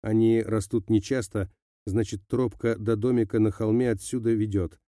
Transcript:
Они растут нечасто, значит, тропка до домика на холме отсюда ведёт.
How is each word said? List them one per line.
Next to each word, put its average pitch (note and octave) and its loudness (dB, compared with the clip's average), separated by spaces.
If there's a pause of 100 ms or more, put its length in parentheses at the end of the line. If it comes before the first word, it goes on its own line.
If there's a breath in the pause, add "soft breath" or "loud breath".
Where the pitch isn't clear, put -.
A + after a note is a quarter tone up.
Они A2 2
растут A2 -4
нечасто, A2 -2 (340)
значит, G#2 -4
тропка A#2+ -2
до G#2+ 0
домика A#2 0
на G#2+ 4
холме A2+ 0
отсюда A2+ -2
ведёт. G2+ -2